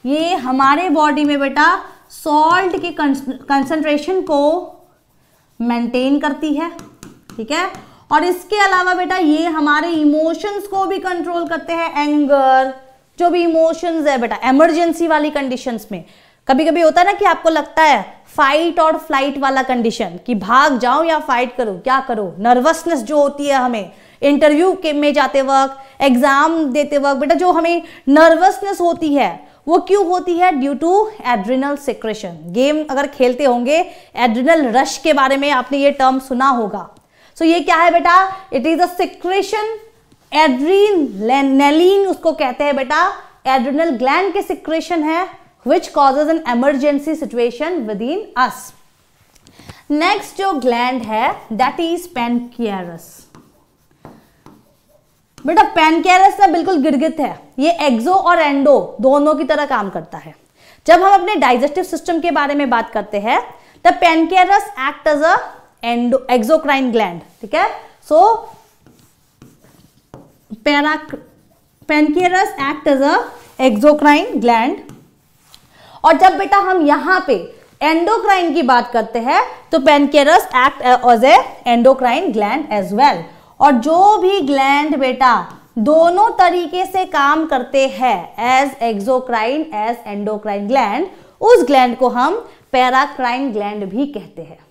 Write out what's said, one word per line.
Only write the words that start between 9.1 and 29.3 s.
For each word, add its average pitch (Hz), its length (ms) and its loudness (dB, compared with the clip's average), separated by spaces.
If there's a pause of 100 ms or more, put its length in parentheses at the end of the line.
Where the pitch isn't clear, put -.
ये 320 300 0
हमारे 311 420 0
इमोशंस 330 760 -2
को 381 200 -2
भी 370 120 -4
कंट्रोल 339 480 -6
करते 330 260 -8
हैं, 330 360 -4
एंगर, 269 680 2 (440)
जो 349 120 2
भी 349 120 0
इमोशंस 330 640 0
है 269 120 0
बेटा, 214 260 -4
इमरजेंसी 330 600 2
वाली 302 240 0
कंडीशंस 254 600 -8
में। 170 120 -12 (440)
कभी-कभी 302 320 2
होता 311 200 4
है 359 60 4
ना 403 60 0
कि 403 120 -4
आपको 370 260 0
लगता 302 320 -2
है 262 400 0 (140)
फाइट 311 440 0
और 320 180 2
फ्लाइट 277 400 -4
वाला 269 240 -2
कंडीशन 233 640 -4
कि 247 80 -4
भाग 247 440 2
जाऊं 254 260 0
या 320 140 0
फाइट 254 380 -4
करूं, 208 220 -6
क्या 254 220 -2
करूं, 214 380 -6
नर्वसनेस 269 600 0
जो 269 200 -2
होती 285 280 0
है 277 80 0
हमें 240 380 -4 (300)
इंटरव्यू 302 500 4
के 330 200 -4
में 294 220 0
जाते 269 280 0
वक्त, 269 600 -2
एग्जाम 285 680 2
देते 294 260 -2
वक्त 277 220 0
बेटा 302 140 2
जो 359 180 2
हमें 330 300 0 (260)
नर्वसनेस 330 720 4
होती 339 340 -2
है 180 340 -4 (200)